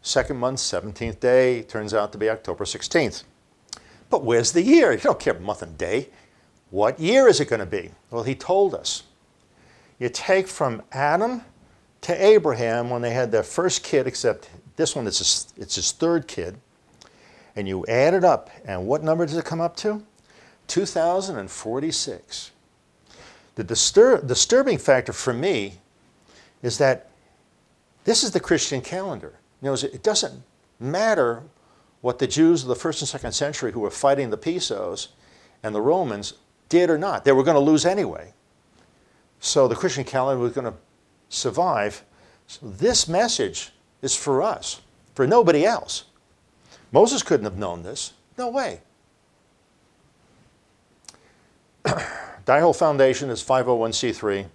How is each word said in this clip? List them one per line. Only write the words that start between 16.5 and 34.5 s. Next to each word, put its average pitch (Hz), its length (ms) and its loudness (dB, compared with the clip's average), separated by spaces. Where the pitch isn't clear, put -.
and 101 120 -6
you 95 200 -6
add 131 260 2
it 185 100 2
up, 160 260 4
and 92 240 -8
what 147 160 -2
number 160 220 0
does 147 120 -6
it 160 80 -6
come 165 140 -6
up 170 180 -4
to? 214 260 -4
Two 196 180 -2
thousand 180 520 -2
and 95 120 -10
forty-six. - 1000 -8
The 110 100 -8
distur-, 202 600 4
disturbing 226 520 2
factor 127 340 2
for 123 220 -4
me 117 460 -4
is 120 140 -4
that 131 320 2
this 220 180 2
is 226 80 -4
the 175 80 0
Christian 147 400 -2
calendar. 156 540 -10
You 135 60 -6
know, 139 60 -2
it 131 280 -6
doesn't 135 420 -2
matter 143 640 0
what 123 200 -2
the 131 80 0
Jews 160 340 4
of 123 80 -10
the 123 60 2
first - 260 -4
and 143 80 -6
second 127 240 -8
century 143 400 -4
who 113 80 -4
were 101 100 -2
fighting 139 380 2
the 107 80 -4
Pisos 110 720 -6